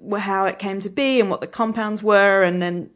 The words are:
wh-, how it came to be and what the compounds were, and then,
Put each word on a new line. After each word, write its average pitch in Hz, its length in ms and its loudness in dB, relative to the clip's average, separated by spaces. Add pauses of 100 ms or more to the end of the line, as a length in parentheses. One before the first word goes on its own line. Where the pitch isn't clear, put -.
wh-, 202 120 -4
how 196 260 -2
it - 140 -4
came 196 200 -6
to 196 100 -8
be 262 300 0
and 208 100 2
what - 120 -6
the 160 60 -8
compounds 214 560 -4
were, 202 400 6
and 180 180 0
then, 175 340 -6